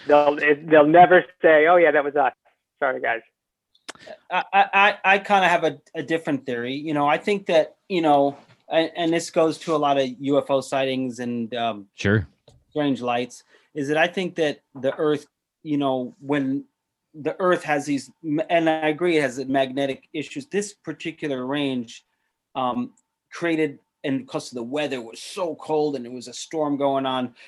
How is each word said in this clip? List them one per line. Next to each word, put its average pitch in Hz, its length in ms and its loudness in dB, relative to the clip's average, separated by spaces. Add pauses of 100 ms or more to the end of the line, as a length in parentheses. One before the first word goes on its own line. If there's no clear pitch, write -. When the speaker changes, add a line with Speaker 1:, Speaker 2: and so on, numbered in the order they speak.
Speaker 1:
they'll, 147 320 4
it, 147 320 0
they'll 151 160 8
never 175 360 8 (200)
say, 156 240 6
"Oh 175 100 6
yeah, 165 140 6
that 147 120 2
was 139 140 -6
us. 135 160 2 (500)
Sorry, 131 180 -2
guys." 117 200 -4 (1080)
Speaker 2:
I, 180 220 -2
I, 196 220 4
I, 202 240 2 (160)
I 202 40 4
kinda 196 300 2
have 165 160 2
a, 143 140 -2 (160)
a 165 80 -6
different 156 440 -4
theory. 123 280 -6
You 151 200 -6
know, 147 120 0
I 156 120 2
think 202 280 -4
that, 160 300 2 (120)
you 180 140 0
know, 143 340 4 (320)
and, 160 280 0
and 170 160 0
this 170 180 -2
goes 160 280 0
to 165 160 -4
a 151 40 0
lot 143 200 2
of 135 100 0 (120)
U 135 180 0
F 131 120 -2
O 135 100 2
sightings 131 580 -4
and, 120 360 -6
um, 113 400 -6
Speaker 3:
Sure. 104 320 0 (440)
Speaker 2:
strange 143 300 -2
lights, 123 440 -6 (300)
is 143 140 -6
that 151 80 -2
I 160 100 4
think 175 300 -6
that 147 240 -2 (140)
the 131 220 -4
Earth, 151 300 -2 (360)
you 151 160 -4
know, 131 420 -4
when 139 440 -4 (500)
the 151 260 -6
Earth 180 240 2
has 147 220 -2
these, 139 240 -4 (140)
m-, 156 260 -2
and 165 180 2
I 156 200 0
agree 165 280 0
it 151 60 2
has 131 240 -4
magnetic 135 680 -2
issues, 143 340 -10
this 196 280 -6
particular 151 720 -8
range, 131 580 -6 (500)
um, 123 380 -4 (400)
created, 156 460 -2 (260)
and 131 240 -4
'cause 151 220 -10
the 123 120 -10
weather 131 380 -6
was 113 220 -16
so 175 340 -8
cold 151 400 -2
and 123 80 -10
it 120 80 -14
was 123 160 -14
a 123 60 -16
storm 147 420 -4
going 135 300 0
on, 127 280 -4 (140)